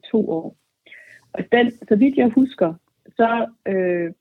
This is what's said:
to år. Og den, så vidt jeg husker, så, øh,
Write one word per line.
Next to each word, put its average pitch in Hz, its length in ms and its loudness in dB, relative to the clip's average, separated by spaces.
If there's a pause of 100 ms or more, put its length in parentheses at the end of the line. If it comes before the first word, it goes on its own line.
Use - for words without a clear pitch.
(120)
to 220 180 0
år. 165 260 -8 (760)
Og 190 180 -8
den, 240 200 2
så - 240 -2
vidt 269 220 2
jeg 247 120 4
husker, 226 440 0 (440)
så, 226 300 0 (200)
øh, 180 540 -2